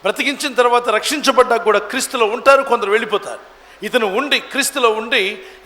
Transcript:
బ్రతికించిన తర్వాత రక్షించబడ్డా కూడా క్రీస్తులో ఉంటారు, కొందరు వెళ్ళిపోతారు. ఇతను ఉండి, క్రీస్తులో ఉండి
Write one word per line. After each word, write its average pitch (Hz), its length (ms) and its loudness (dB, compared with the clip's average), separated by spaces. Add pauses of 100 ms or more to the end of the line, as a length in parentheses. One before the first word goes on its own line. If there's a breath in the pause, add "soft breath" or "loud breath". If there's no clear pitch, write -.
బ్రతికించిన 262 520 -4
తర్వాత 240 360 2
రక్షించబడ్డా 247 680 2
కూడా 208 220 2
క్రీస్తులో 247 460 -2
ఉంటారు, 262 380 4
కొందరు 208 280 0
వెళ్ళిపోతారు. 208 480 -2 (440 loud breath)
ఇతను 208 320 0
ఉండి, 269 240 0
క్రీస్తులో 247 500 -2
ఉండి 220 500 -2 (260 loud breath)